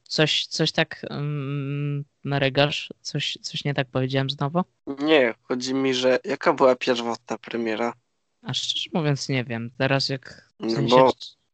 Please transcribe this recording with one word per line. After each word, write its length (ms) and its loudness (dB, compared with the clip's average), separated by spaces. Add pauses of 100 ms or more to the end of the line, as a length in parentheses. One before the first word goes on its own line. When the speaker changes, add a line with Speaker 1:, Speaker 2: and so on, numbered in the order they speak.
Speaker 1:
coś, 440 0
coś 260 -2
tak, 380 -2
mm, 920 -4 (200)
marygasz? 760 0
Coś, 420 -6
coś 220 -8
nie 100 -2
tak 140 -2
powiedziałem 420 -2
znowu? 320 -2 (240)
Speaker 2:
Nie, 560 4
chodzi 320 -4
mi, 200 2
że 300 2
jaka 280 0
była 240 4
pierwotna 640 -2
premiera? 540 -4 (500)
Speaker 1:
A 120 -6
szczerze 380 -4
mówiąc 360 0
nie 160 -2
wiem. 340 -8
Teraz 300 2
jak 420 -10 (100)
w 20 -10
Speaker 2:
No 80 -2
Speaker 1:
sensie 260 4
Speaker 2:
bo... 160 8 (420)